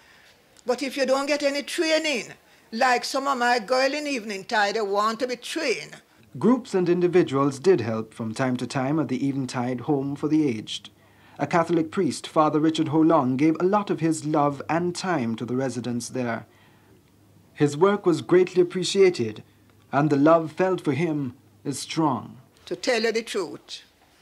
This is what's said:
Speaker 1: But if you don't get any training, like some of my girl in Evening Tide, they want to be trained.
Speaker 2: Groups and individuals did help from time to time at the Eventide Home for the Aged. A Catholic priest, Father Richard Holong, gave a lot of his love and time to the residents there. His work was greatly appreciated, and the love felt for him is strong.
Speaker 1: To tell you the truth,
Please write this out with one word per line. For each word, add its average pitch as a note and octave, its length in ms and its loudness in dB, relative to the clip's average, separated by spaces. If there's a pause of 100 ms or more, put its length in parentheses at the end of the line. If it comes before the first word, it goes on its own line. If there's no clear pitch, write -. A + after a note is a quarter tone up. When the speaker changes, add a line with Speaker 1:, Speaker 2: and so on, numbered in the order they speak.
(640)
Speaker 1:
But A#3+ 180 -2
if C4 140 -6
you C#4 80 0
don't C4+ 220 2
get D4 160 0
any C#4 200 -2
training, D#4 720 -2 (400)
like A#3+ 320 2
some C4+ 220 -4
of C#4 100 0
my A#3+ 220 2
girl C4 340 0
in D4 140 -6
Evening G#3+ 380 -6
Tide, G#3 320 0
they A3+ 40 0
want G#3 400 0
to C4 60 0
be B3 100 -4
trained. E3 600 -6 (420)
Speaker 2:
Groups A3 340 2
and F3+ 160 2
individuals D#3 720 2
did E3+ 240 4
help A2 320 -4
from A2 180 -6
time B2+ 240 0
to B2 100 -6
time C#3 320 -2
at C3+ 100 -2
the B2+ 200 -2
Eventide B2+ 540 -4
Home C#3 340 -2
for D3+ 120 -4
the D3+ 200 2
Aged. A2 400 -8 (480)
A C#3+ 120 -4
Catholic E3 420 0
priest, - 380 -4
Father D3+ 320 2
Richard D#3+ 260 2
Holong, D3+ 500 4
gave D#3 220 2
a F3 60 0
lot G3+ 260 0
of D#3+ 80 -2
his D#3 260 -2
love D3 440 0
and F3 260 -2
time B2+ 400 -2
to B2 100 -6
the A#2+ 120 -4
residents B2 540 -4
there. A#2+ 360 -6 (1080)
His D3 220 0
work G3 300 2
was D#3 160 2
greatly F3+ 400 4
appreciated, F3 800 2 (480)
and D3 200 2
the D3 60 4
love D#3 360 6
felt F#3 280 0
for D3+ 120 -2
him D3 420 -2 (300)
is C#3 160 -8
strong. C#3 560 -4 (300)
Speaker 1:
To F3+ 100 -8
tell A#3 260 0
you A3+ 80 2
the A3 140 -2
truth, - 580 -8 (400)